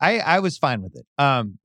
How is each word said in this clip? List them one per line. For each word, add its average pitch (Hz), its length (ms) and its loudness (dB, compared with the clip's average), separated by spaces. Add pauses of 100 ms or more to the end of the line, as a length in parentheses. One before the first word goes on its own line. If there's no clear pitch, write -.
I, 208 180 2
I 175 200 2
was 190 180 -2
fine 123 240 -2
with 92 140 -14
it. - 100 -20 (140)
Um, 123 460 0